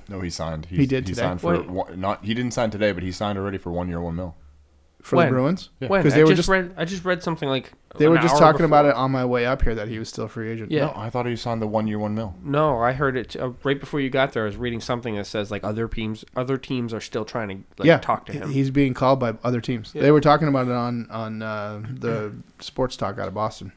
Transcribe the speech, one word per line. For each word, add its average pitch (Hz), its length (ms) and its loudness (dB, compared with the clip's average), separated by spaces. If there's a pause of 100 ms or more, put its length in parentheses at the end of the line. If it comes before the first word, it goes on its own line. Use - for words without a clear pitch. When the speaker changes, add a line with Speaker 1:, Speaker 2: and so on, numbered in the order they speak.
Speaker 1:
No, 98 100 -8
he 90 100 -4
signed. 80 360 -6
Speaker 2:
He 87 100 -8
Speaker 1:
He's, 135 140 4
Speaker 2:
did 131 180 -2
Speaker 1:
he 90 60 -4
Speaker 2:
today. - 120 -2
Speaker 1:
signed 90 140 -4
for 85 140 0
Speaker 3:
Wait. 87 160 -2
Speaker 1:
one, 92 320 -6
not. 98 240 -2
He 110 80 -2
didn't 123 200 -2
sign 117 160 0
today, 104 220 0
but 90 100 -4
he 92 120 -4
signed 101 260 -4
already 98 180 -4
for 90 140 -8
one 90 160 -4
year, 85 140 -4
one 85 160 -4
mil. 87 180 -8 (680)
Speaker 2:
For - 140 -2
Speaker 3:
When? 170 120 6
Speaker 2:
the 127 40 2
Bruins? 135 380 0 (100)
Speaker 1:
Yeah. 131 80 -6
Speaker 3:
When? 196 140 2
Speaker 2:
Because 151 120 6
Speaker 3:
I 139 40 6
Speaker 2:
they 151 80 10
were 160 60 8
Speaker 3:
just 180 80 6
Speaker 2:
just 175 100 2
Speaker 3:
read, 185 260 2
I 165 80 -4
just 175 220 -6
read 180 180 0
something 160 240 -4
like 131 240 -2 (260)
Speaker 2:
they 147 100 4
Speaker 3:
an 160 40 8
Speaker 2:
were 165 60 8
just - 180 4
Speaker 3:
hour 151 160 8
Speaker 2:
talking 165 140 4
about 147 160 8
Speaker 3:
before. 135 180 6
Speaker 2:
it - 20 2
on 135 100 0
my 131 120 0
way 123 220 2
up 135 160 0
here 120 120 4
that 107 140 -4
he 110 100 -6
was 113 120 -8
still 113 160 -6
a - 20 -6
free 110 240 -6
agent. 113 200 -6
Speaker 3:
Yeah. 151 160 2
Speaker 1:
No, 139 60 -6
I 110 160 -8
thought 123 160 -2
he 120 120 -2
signed 113 240 -4
the 110 60 -2
one 107 200 0
year, 107 100 -2
one 107 180 -2
mil. 110 280 -6
Speaker 3:
No, 143 380 2
I 120 100 2
heard 135 240 0
it, 117 220 -6
uh, 127 140 -4 (120)
right 139 160 0
before 147 220 -4
you 131 80 0
got 135 240 2
there. 113 100 0
I 107 40 -2
was 101 100 -6
reading 117 240 -4
something 120 340 -4
that 101 100 -4
says, 104 260 -4
like, 101 120 -6
other 110 240 -2
teams, 107 380 -6 (100)
other 127 220 -2
teams 123 360 -4
are 107 60 -4
still 110 240 -6
trying 110 240 -6
to, 95 80 -6 (220)
like, 101 100 0
Speaker 2:
Yeah, 165 120 6
Speaker 3:
talk - 260 -4
to 104 80 -10
him. 110 180 -6
Speaker 2:
he's 135 200 0
being 135 220 2
called 131 280 2
by 113 200 -2
other 123 200 -2
teams. 113 340 -8
Speaker 3:
Yeah. 151 60 -4
Speaker 2:
They 143 100 6
were 151 80 8
talking 151 300 4
about 127 180 2
it 123 60 -2
on, 120 360 -4
on, 110 340 -8
uh, 107 460 -8
the 113 440 -6 (260)
sports - 380 -4
talk 101 220 -4
out 95 100 -4
of 95 40 -12
Boston. 107 440 -6